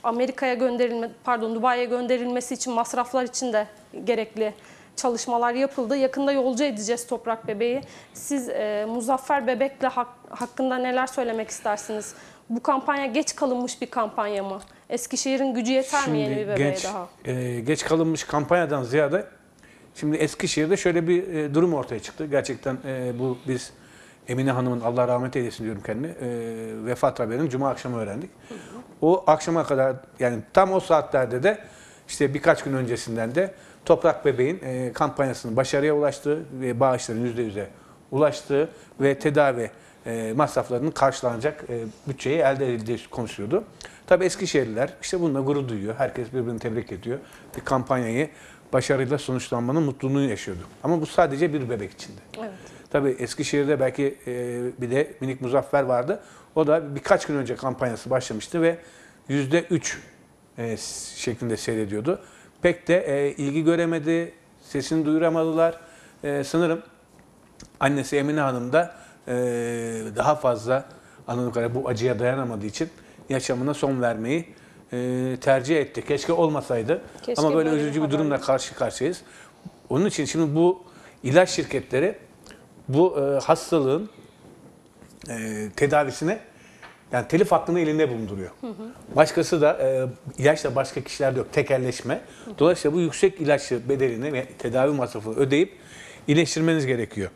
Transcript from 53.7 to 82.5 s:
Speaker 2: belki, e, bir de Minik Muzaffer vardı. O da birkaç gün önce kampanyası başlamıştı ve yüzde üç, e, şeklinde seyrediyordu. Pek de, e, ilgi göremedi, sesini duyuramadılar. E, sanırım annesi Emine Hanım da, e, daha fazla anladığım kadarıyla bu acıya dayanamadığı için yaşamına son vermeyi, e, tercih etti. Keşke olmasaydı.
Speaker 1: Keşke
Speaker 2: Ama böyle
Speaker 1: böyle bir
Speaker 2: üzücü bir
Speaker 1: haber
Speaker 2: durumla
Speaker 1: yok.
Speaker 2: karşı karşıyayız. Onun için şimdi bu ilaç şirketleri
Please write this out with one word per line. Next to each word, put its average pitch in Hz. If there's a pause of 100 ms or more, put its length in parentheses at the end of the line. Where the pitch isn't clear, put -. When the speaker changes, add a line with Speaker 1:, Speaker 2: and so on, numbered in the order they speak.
Speaker 2:
belki, 139
e, 123 (480)
bir 120
de 147
Minik 131
Muzaffer 131
vardı. 127 (320)
O 156
da 147
birkaç -
gün 151
önce 123
kampanyası 123
başlamıştı 127
ve 165 (500)
yüzde 143
üç, - (600)
e, 113 (400)
şeklinde 117
seyrediyordu. 110 (420)
Pek 170
de, 151
e, 143
ilgi 143
göremedi, 165 (300)
sesini 147
duyuramadılar. 165 (440)
E, 143
sanırım 165 (1000)
annesi 139
Emine 151
Hanım 127
da, 170 (340)
e, 127 (840)
daha 147
fazla 127 (440)
anladığım 120
kadarıyla 117
bu 123
acıya 120
dayanamadığı 120
için 160 (400)
yaşamına 135
son 139
vermeyi, 120 (380)
e, 127
tercih 135
etti. 131
Keşke 147
olmasaydı. 151 (200)
Speaker 1:
Keşke 123
Speaker 2:
Ama 156
böyle 160
Speaker 1:
böyle 151
bir 151
Speaker 2:
üzücü 147
bir 151
Speaker 1:
haber 147
Speaker 2:
durumla 147
Speaker 1:
yok. 131
Speaker 2:
karşı 135
karşıyayız. 147 (640)
Onun 156
için 160
şimdi 156
bu 175 (400)
ilaç 170
şirketleri 139 (720)